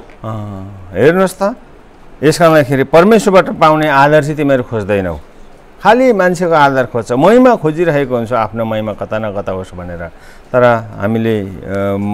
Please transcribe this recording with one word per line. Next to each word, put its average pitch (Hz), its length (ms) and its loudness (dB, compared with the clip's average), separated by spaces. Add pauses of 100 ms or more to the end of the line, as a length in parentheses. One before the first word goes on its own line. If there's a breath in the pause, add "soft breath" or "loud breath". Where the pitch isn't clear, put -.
(240)
अँ, 101 680 -12
हेर्नुहोस् 170 500 0
त, 208 120 -2 (680)
यस 151 160 2
कारणखेरि 143 460 2
परमेश्वरबाट 190 760 4
पाउने 156 280 2
आदर 147 340 4
चाहिँ 143 140 -4
तिमीहरू 139 260 0
खोज्दैनौ, 98 580 -4 (600)
खालि 247 300 4
मान्छेको 180 400 0
आदर 139 340 2
खोज्छ, 117 260 -6
महिमा 226 440 4
खोजिरहेको 151 600 -2
हुन्छ, 117 160 -4
आफ्नो 113 320 -2
महिमा 107 280 -6
कता 101 260 -8
न 107 140 -8
कता 98 200 -8
होस् 92 220 -10
भनेर। 87 360 -12 (420 soft breath)
तर 123 120 2 (360)
हामीले, 113 400 -2
अ, 98 60 -8 (680)